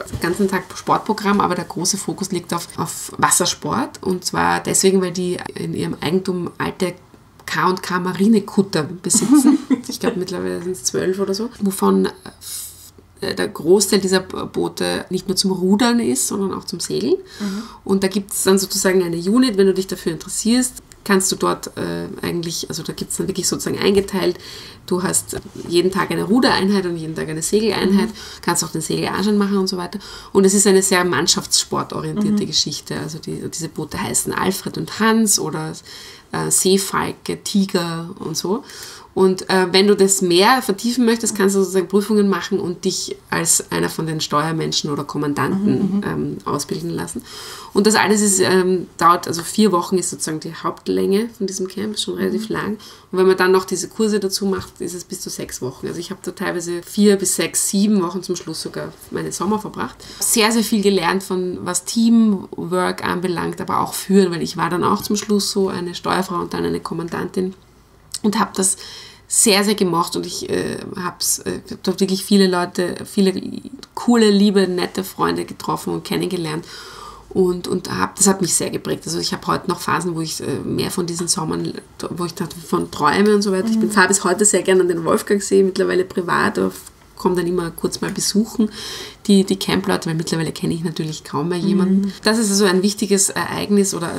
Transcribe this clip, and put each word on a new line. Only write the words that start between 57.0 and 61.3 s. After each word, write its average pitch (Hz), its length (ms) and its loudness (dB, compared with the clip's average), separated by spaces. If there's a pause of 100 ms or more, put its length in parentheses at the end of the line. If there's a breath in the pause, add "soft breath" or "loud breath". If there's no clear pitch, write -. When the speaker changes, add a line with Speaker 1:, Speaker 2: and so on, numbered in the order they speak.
Speaker 1:
bis 190 200 -2
sechs, - 320 -2
sieben 202 340 2
Wochen 175 200 -4
zum 180 120 -4
Schluss 165 280 -10
sogar 156 320 -10 (160)
meine 160 220 -6
Sommer 202 260 0
verbracht. 208 380 -10 (240 loud breath)
Sehr, 220 320 4
sehr 226 120 4
viel 208 160 0
gelernt 190 420 2
von, 185 420 -4